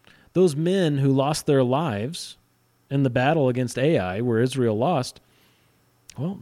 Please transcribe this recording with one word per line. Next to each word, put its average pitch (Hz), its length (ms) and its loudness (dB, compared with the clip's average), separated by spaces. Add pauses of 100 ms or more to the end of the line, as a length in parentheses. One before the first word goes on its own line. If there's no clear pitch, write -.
(320)
Those 170 240 2
men 165 420 0
who 135 140 2
lost 139 340 0
their 139 160 4
lives 127 760 -4 (540)
in 139 120 0
the 135 80 2
battle 131 380 2
against 123 300 -2
Ai, 113 420 0
where 117 200 0
Israel 127 360 0
lost, 135 440 -2 (960)
well, 175 260 -8